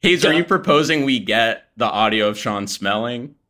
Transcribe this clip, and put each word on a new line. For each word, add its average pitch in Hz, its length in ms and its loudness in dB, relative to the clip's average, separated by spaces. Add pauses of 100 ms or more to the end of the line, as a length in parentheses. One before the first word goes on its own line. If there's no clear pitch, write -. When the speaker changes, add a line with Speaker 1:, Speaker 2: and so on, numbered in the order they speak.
Speaker 1:
Hayes, 175 220 2
are 156 80 4
Speaker 2:
Yeah. 160 60 2
Speaker 1:
you 175 60 0
proposing 151 600 2
we 131 140 0
get 107 460 0 (120)
the 117 100 0
audio 107 420 2
of 104 100 -4
Sean 101 280 -4
smelling? 117 680 -4 (160)